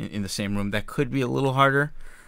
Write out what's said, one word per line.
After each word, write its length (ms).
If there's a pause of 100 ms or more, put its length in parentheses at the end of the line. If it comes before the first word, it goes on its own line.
in, 80
in 140
the 60
same 280
room, 160
that 140
could 240
be 100
a 80
little 240
harder. 400 (360)